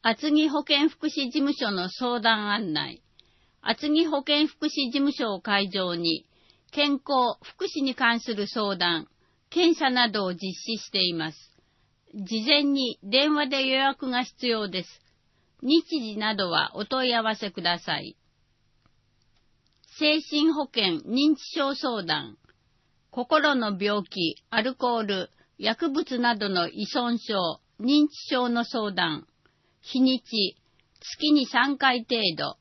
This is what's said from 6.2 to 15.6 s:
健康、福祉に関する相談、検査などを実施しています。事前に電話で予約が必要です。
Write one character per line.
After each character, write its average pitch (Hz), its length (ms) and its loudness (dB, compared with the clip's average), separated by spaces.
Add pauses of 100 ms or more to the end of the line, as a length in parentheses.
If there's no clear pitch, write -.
健 285 220 2
康、 262 500 0
福 - 220 -10
祉 320 180 -4
に 262 140 0
関 233 240 2
す 233 140 -6
る 202 120 -4
相 202 300 -2
談、 175 320 0 (420)
検 339 280 4
査 269 120 2
な 247 180 2
ど 202 160 -2
を 185 100 -2
実 185 200 -6
施 226 240 -8
し - 140 -16
て 190 120 2
い 175 100 0
ま 160 180 -4
す。 - 40 -18 (800)
事 214 320 -4
前 294 180 4
に 277 380 0
電 269 320 2
話 294 140 0
で 269 180 -2
予 262 80 0
約 269 340 -2
が 247 140 -2
必 - 240 -8
要 220 220 0
で 175 160 -6
す。 - 40 -18 (760)